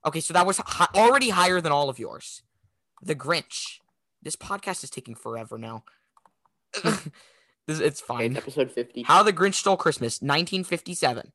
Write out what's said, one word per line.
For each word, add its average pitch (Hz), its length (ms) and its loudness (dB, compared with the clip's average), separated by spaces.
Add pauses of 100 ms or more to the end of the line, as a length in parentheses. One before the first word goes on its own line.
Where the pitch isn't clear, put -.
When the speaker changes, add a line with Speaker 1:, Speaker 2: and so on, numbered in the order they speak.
Speaker 1:
Okay, 160 160 -2
so 165 140 -6
that 180 140 6
was 196 100 0
hi-, - 380 0
already 247 340 6
higher 180 320 4
than 160 100 0
all 143 160 2
of 123 120 -6
yours. - 420 -14 (640)
The 156 100 -4
Grinch. 143 640 -6 (420)
This - 160 -10
podcast 196 480 -8
is 143 60 -14
taking 120 260 -14
forever 113 420 -12
now. 113 260 -12 (880)
<laughs> 208 100 -10 (840)
This, 156 120 -4
it's 147 220 0
Speaker 2:
Okay, - 60 -20
Speaker 1:
fine. 120 240 -2
Speaker 2:
it's 127 80 -4
episode 135 320 -4
fifty. 120 320 -8
Speaker 1:
How 170 180 8
the 208 100 4
Grinch 190 220 2
Stole 196 240 2
Christmas, 127 420 -2
nineteen 165 440 -2
fifty-seven. 170 720 -4